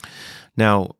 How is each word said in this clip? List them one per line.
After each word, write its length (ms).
Now, 440